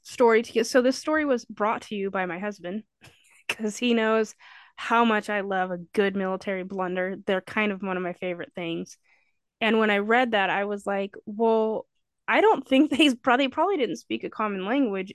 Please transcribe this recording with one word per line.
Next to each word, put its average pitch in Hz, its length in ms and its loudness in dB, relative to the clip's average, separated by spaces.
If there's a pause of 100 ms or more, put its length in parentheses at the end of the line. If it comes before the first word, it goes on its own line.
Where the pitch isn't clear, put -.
story 226 400 4
to - 100 -10
get, 226 140 0
so 262 160 2
this 262 160 2
story 311 260 0
was 254 220 -2
brought 208 360 -4
to - 120 -10
you 196 160 -4
by 190 160 -2
my 175 120 -8
husband 202 440 -8 (200)
<laughs> - 460 -20
'cause 214 280 -6
he 240 180 0
knows 220 400 0 (420)
how 233 280 2
much 214 260 2
I 208 100 -2
love 190 300 -2
a 180 80 -6 (140)
good 196 240 2
military 190 480 -4
blunder. 185 520 -4 (100)
They're 190 140 2
kind 208 320 -2
of 190 100 -8
one 190 140 -4
of 180 60 -4
my 180 120 -6
favorite 175 400 -8
things. 170 420 -8 (640)
And 220 180 2
when 214 120 4
I 202 80 2
read 226 340 2
that, 196 180 2
I 190 140 -2
was 202 220 -8
like, 196 280 -4 (120)
"Well, 220 600 0 (420)
I 233 120 4
don't 381 260 4
think 269 240 6
<laughs> 285 60 -2
they 277 180 6
probably, 262 340 2
probably 349 280 0
didn't 226 200 -2
speak - 280 -8
a 175 60 -6
common 202 360 -4
language 208 480 0